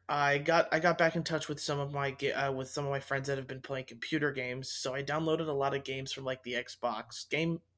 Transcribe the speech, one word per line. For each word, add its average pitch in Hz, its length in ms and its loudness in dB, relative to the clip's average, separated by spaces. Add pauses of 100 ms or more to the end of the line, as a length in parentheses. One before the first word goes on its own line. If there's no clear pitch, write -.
I 143 300 4
got, 160 320 4
I 160 80 4
got 165 180 4
back 165 200 4
in 165 80 0
touch 156 240 -2
with 147 100 -2
some 143 220 -2
of 139 120 -4
my 139 200 -2
ga-, 135 180 -2
uh, 139 220 0
with 131 160 -4
some 143 160 -2
of 139 80 0
my 139 80 0
friends 135 260 -2
that 139 100 0
have 131 120 -6
been 131 120 -8
playing 131 260 -6
computer 143 440 0
games. 131 400 -4
So - 240 -4
I 139 80 -2
downloaded 160 460 2
a 151 40 0
lot 139 220 2
of 139 80 0
games 135 300 -6
from, 135 120 -8
like, 131 200 -4
the 123 80 -6
Xbox 120 760 -4
game, 165 320 0 (180)